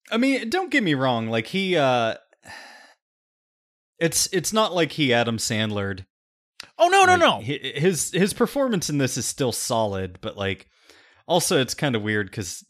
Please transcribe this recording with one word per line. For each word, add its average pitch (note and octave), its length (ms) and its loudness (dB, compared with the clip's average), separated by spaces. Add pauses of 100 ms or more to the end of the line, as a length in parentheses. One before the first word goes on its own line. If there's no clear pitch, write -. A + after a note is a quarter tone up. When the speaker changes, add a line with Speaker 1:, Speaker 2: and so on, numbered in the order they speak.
(100)
Speaker 1:
I A3 60 -2
mean, A#3+ 320 0
don't F4+ 220 -2
get C#4+ 120 2
me E3 120 2
wrong. B2 340 0
Like, A2+ 200 -2
he, F#3 280 -2
uh, B2 380 2 (1800)
it's, - 340 0
it's F#3+ 220 -2
not G#3+ 200 0
like E3 180 0
he C#3 200 0
Adam A#2 240 2
Sandler'd. G#2 720 -4 (720)
Speaker 2:
Oh, E4 100 4
no, F#4+ 160 6
no, F4+ 80 6
Speaker 1:
Like, F4+ 80 6
Speaker 2:
no. G#3+ 220 4
Speaker 1:
hi-, C3 360 -6
his, E3 340 0
his F#3+ 200 2
performance A#3+ 560 0
in D3+ 100 -2
this C3 200 0
is A#2 80 -4
still B2+ 260 -2
solid, G2 680 -2
but, A2 160 -10
like, G2 280 -4 (600)
also E3+ 340 2
it's E3 140 -2
kinda C3 260 0
weird G#2 320 -2
'cause - 360 -10